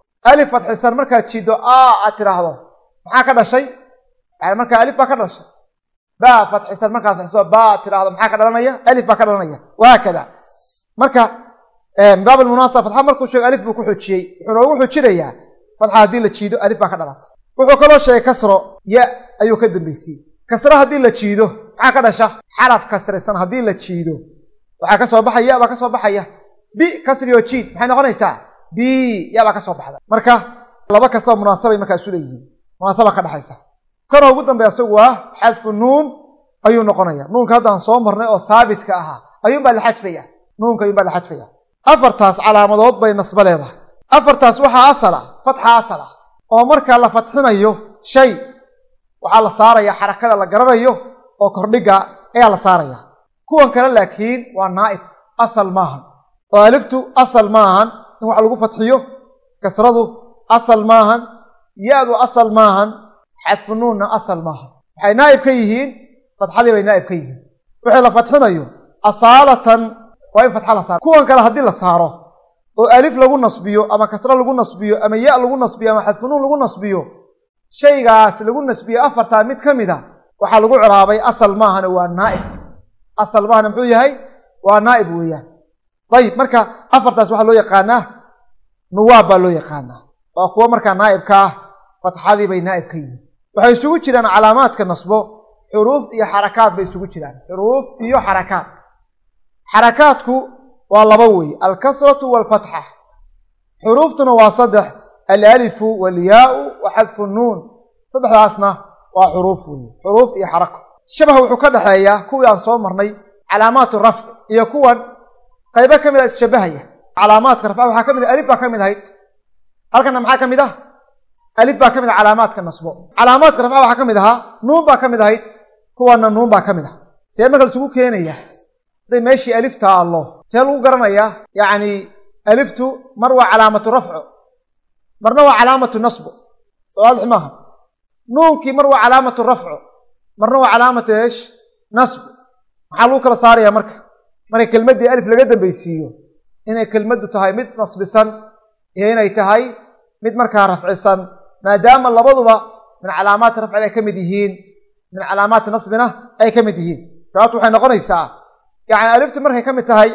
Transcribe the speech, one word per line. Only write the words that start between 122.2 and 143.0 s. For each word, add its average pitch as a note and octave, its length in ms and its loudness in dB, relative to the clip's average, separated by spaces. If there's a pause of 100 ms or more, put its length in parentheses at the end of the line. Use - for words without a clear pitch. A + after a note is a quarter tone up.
nasbo. E3 300 -14 (260)
Calaamaadka B3+ 460 4
rafca C4 180 0
waxaa A#3+ 140 2
ka B3+ 100 -4
mid A3 120 0
ahaa, G#3+ 200 2 (260)
nuun D4+ 220 0
baa C#4+ 120 4
ka B3+ 120 -4
mid A#3 120 -2
ahayd, A3 200 0 (540)
kuwanna A#3+ 340 4
nuun A3+ 200 -2
baa G3+ 120 2
ka G3+ 120 -4
mid D#3+ 120 -6
ah. - 100 -20 (400)
See A#3 140 2
marka C4+ 160 4
la A#3 60 -4
isugu C4+ 180 -6
keenayaa? A3 480 -4 (680)
Hadday A#3+ 180 -2
meeshii B3+ 320 0
alif A#3 260 -4
taallo, E3+ 680 -2
see A3+ 100 -4
lagu C#4 220 -2
garanayaa? A3+ 500 0 (240)
Yacni, G3+ 540 -4 (380)
aliftu A#3+ 400 -2 (320)
mar B3 160 -2
waa A#3+ 180 2
calaamatu G#3+ 400 2
rafco, A#3+ 280 -4 (1000)
marna A#3+ 220 2
waa C4+ 140 4
calaamatu B3 420 0
nasbu. A#3 300 -6 (680)
Soo G3 60 0
waadix A#3+ 220 4
maaha? F#3+ 240 -2 (800)
Nuunkii D4+ 440 0
mar C#4 120 0
waa C4 160 2
calaamatu B3 420 0
rafcu, F3 320 -4 (640)
marna A#3 200 0
waa B3 120 2
calaamatu A#3 400 0
eesh? A#3 280 -2 (540)
Nasbu. B3 300 -4 (680)
Maxaa A#3 160 0